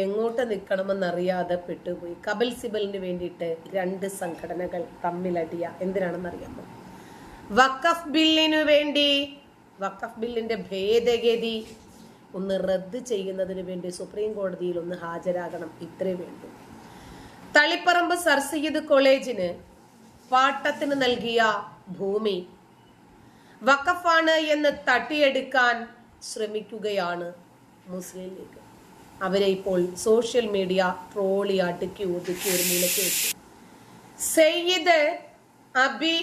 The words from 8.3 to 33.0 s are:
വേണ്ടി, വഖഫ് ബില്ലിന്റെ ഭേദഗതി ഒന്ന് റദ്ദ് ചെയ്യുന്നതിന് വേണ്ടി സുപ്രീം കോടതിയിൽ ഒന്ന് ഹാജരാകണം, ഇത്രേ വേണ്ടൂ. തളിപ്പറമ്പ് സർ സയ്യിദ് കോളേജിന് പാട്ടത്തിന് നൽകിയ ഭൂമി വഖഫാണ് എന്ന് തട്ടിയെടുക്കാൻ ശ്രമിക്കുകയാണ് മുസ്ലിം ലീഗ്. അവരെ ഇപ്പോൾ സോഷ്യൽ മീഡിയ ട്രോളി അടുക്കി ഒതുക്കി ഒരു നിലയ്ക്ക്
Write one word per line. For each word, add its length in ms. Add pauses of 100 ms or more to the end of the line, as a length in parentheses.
വേണ്ടി, 360 (760)
വഖഫ് 380
ബില്ലിന്റെ 380 (120)
ഭേദഗതി 840 (840)
ഒന്ന് 160 (140)
റദ്ദ് 300 (120)
ചെയ്യുന്നതിന് 600
വേണ്ടി 180 (120)
സുപ്രീം 380
കോടതിയിൽ 460
ഒന്ന് 200
ഹാജരാകണം, 680 (180)
ഇത്രേ 340
വേണ്ടൂ. 280 (1040)
തളിപ്പറമ്പ് 680
സർ 160 (120)
സയ്യിദ് 380
കോളേജിന് 600 (840)
പാട്ടത്തിന് 720
നൽകിയ 380 (580)
ഭൂമി 400 (1300)
വഖഫാണ് 680 (180)
എന്ന് 160 (180)
തട്ടിയെടുക്കാൻ 880 (540)
ശ്രമിക്കുകയാണ് 1000 (640)
മുസ്ലിം 460
ലീഗ്. 220 (640)
അവരെ 300
ഇപ്പോൾ 240 (260)
സോഷ്യൽ 400 (100)
മീഡിയ 380 (180)
ട്രോളി 440 (120)
അടുക്കി 360 (120)
ഒതുക്കി 380
ഒരു 160
നിലയ്ക്ക് 360